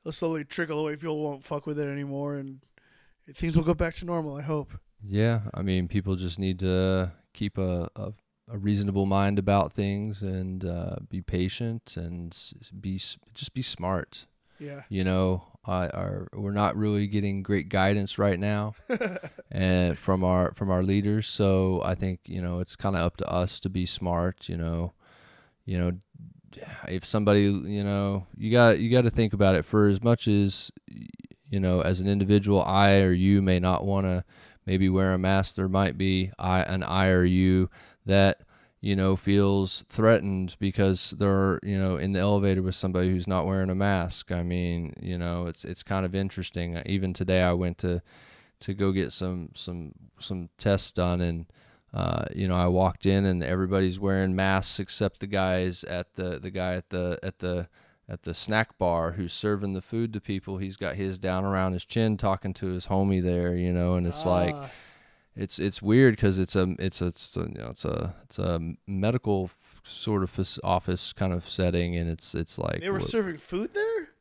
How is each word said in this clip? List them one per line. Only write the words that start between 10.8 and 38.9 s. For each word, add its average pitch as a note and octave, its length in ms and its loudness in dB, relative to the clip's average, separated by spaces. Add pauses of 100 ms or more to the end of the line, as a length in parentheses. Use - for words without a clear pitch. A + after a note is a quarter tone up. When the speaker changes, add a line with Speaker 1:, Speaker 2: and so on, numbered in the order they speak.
Speaker 2:
be F#2 120 -8
patient A2+ 760 -4
and E2+ 360 -10
s-, - 200 -10 (260)
be F#2+ 160 -6
s-, - 220 -8 (160)
just - 200 -8
be C3 80 -6
smart. - 640 -4 (340)
Speaker 1:
Yeah. C#3+ 300 -14
Speaker 2:
You F#2+ 140 -2
know, F#2 400 0 (220)
I, F2+ 240 -2
our, F#2+ 440 -6
we're G2+ 200 -6
not G2+ 220 2
really G#2 320 0
getting G2 360 -2
great F#2 260 -2
guidance G2 480 0
right G2+ 220 2
now G#2 340 -2 (160)
Speaker 1:
<laughs> G3 600 -6
Speaker 2:
and F2+ 460 2
from F#2 260 0
our, F#2 300 2
from G2 180 -2
our F#2 100 2
leaders. G2+ 460 0
So F#2+ 560 2
I F#2 120 0
think, F#2 300 -4
you F#2 160 -8
know, F2 180 -4
it's - 160 -6
kinda F#2+ 240 -2
up E2+ 180 0
to - 120 -6
us F2+ 320 -2
to F#2+ 80 -4
be F#2 160 -2
smart. F2+ 640 -2
You E2+ 80 -4
know, E2 360 -4 (720)
you F#2+ 120 -4
know, F2 140 0 (960)
if F#2 180 -6
somebody, G#2 380 4
you G2+ 400 0
know, G2+ 420 0 (120)
you G#2+ 140 -4
got, A#2 280 8
you A2+ 100 0
gotta A#2+ 220 6
think A2 220 0
about G2 220 6
it. D#2 100 2
For G#2 220 6
as G2 140 4
much A#2 260 2
as, G2+ 440 2 (760)
you G2+ 120 -2
know, F#2 220 4
as F2 180 0
an F#2+ 80 -2
individual, G2+ 560 4
I G2 380 6
or F#2+ 100 4
you F#2+ 300 6
may F#2 180 4
not F#2 260 0
wanna G2 380 0 (420)
maybe F#2+ 240 4
wear F#2+ 240 4
a F#2 40 2
mask, F#2+ 380 2
there F#2+ 120 0
might F#2+ 300 2
be F#2+ 420 0
I, F#2 220 2
an F#2 200 -2
I F#2+ 280 2
or F2+ 160 6
you F#2 440 4 (380)
that, G2 320 4 (420)
you G2+ 140 0